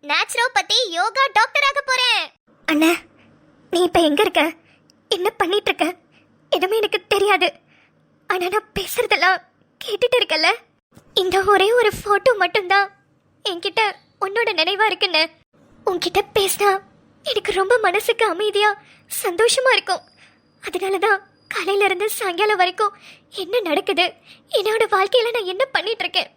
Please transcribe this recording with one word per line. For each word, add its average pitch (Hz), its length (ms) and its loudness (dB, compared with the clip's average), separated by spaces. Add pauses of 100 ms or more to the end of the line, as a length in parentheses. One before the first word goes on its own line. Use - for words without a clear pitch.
(100)
நேச்சுரோபதி 415 640 -2 (200)
யோகா 415 260 0 (160)
டாக்டர் 554 300 0
ஆக 554 200 -2
போறேன். 494 320 2 (480)
அண்ணே, 320 220 4 (840)
நீ 349 60 2 (100)
இப்ப 349 200 2
எங்க 294 160 0
இருக்க, 330 180 0 (680)
என்ன 370 180 0 (120)
பண்ணிட்டு 403 300 0
இருக்க, 349 160 -2 (720)
எதுவுமே 381 240 0
எனக்கு 415 200 -2 (140)
தெரியாது. 392 340 2 (800)
ஆனா 370 240 -2
நான் 427 220 -4
பேசுறதெல்லாம் 381 680 0 (380)
கேட்டுட்டு 494 400 0
இருக்கல. 320 280 0 (720)
இந்த 370 140 0 (180)
ஒரே 381 140 4 (120)
ஒரு 427 100 4 (140)
போட்டோ 415 380 2
மட்டும்தான் 392 460 0 (560)
என்கிட்ட 359 380 -4 (420)
உன்னோட 427 240 -2 (120)
நினைவா 381 300 0
இருக்குன்னு. 349 320 0 (640)
உன்கிட்ட 359 340 -2 (160)
பேசினா 403 340 2 (600)
எனக்கு 440 200 -4 (100)
ரொம்ப 381 140 2 (120)
மனசுக்கு 427 460 0
அமைதியா 415 380 0 (520)
சந்தோஷமா 453 540 2
இருக்கும். 381 260 -4 (600)
அதனாலதான் 381 600 -2 (320)
காலையில 392 340 0
இருந்து 381 200 -2 (100)
சாயங்காலம் 403 440 0
வரைக்கும் 381 340 -2 (460)
என்ன 392 260 -2
நடக்குது, 359 380 0 (520)
என்னோட 427 260 0 (120)
வாழ்க்கையில 440 400 2
நான் 381 160 -4
என்ன 403 120 -2 (120)
பண்ணிட்டு 381 280 -4
இருக்கேன் 359 320 -4